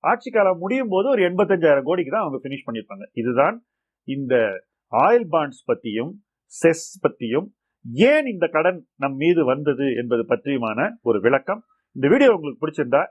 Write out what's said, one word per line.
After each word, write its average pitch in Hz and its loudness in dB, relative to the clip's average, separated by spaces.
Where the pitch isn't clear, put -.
ஆட்சி 214 -2
காலம் 190 2
முடியும் 226 -4
போது 196 0
ஒரு 240 2
எண்பத்தஞ்சாயிரம் 175 2
கோடிக்கு 160 -2
தான் 214 -2
அவங்க 135 -6
ஃபினிஷ் 135 -12
பண்ணிருப்பாங்க. 104 -12
இதுதான் 123 0
இந்த 135 -4
ஆயில் 190 2
பாண்ட்ஸ் 151 -4
பத்தியும் 120 -4
செஸ் 165 0
பத்தியும் 123 -4
ஏன் 285 4
இந்த 185 -4
கடன் 170 0
நம் 139 -4
மீது 165 2
வந்தது 139 0
என்பது 120 -2
பற்றியுமான 120 -4
ஒரு 113 0
விளக்கம். 135 0
இந்த 135 -4
வீடியோ 269 6
உங்களுக்கு 147 -2
பிடிச்சிருந்தா 151 0